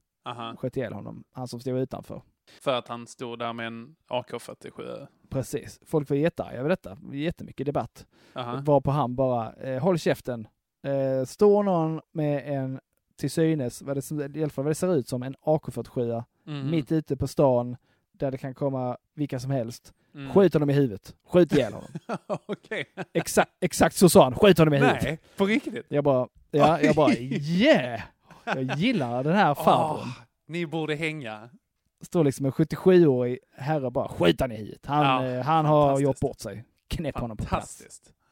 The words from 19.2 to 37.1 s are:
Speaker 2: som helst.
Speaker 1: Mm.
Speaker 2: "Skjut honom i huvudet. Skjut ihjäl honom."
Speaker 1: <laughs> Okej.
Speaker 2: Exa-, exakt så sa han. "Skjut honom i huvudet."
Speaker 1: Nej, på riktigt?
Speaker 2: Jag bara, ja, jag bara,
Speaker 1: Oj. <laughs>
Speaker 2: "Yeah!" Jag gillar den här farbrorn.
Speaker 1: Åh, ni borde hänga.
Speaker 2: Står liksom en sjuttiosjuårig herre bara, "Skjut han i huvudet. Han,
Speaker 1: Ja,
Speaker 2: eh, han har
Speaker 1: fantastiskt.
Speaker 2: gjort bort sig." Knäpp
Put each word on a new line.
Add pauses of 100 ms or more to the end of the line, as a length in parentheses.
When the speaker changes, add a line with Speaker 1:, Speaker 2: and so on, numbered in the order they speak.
Speaker 2:
som
helst. (220)
Speaker 1:
Mm.
Speaker 2:
"Skjut
honom
i
huvudet.
Skjut
ihjäl
honom." (180)
Speaker 1:
<laughs> (280)
Okej. (260)
Speaker 2:
Exa-, (140)
exakt
så
sa
han.
"Skjut
honom
i
huvudet."
Speaker 1:
Nej, (180)
på
riktigt?
Speaker 2:
Jag
bara, (220)
ja,
jag
bara,
Speaker 1:
Oj.
<laughs>
Speaker 2:
"Yeah!" (440)
Jag (160)
gillar
den
här
farbrorn.
Speaker 1:
Åh, (240)
ni
borde
hänga. (520)
Speaker 2:
Står
liksom
en
sjuttiosjuårig (140)
herre
bara,
"Skjut
han
i
huvudet.
Han,
Speaker 1:
Ja,
Speaker 2:
eh,
han
har
Speaker 1:
fantastiskt.
Speaker 2:
gjort
bort
sig." (240)
Knäpp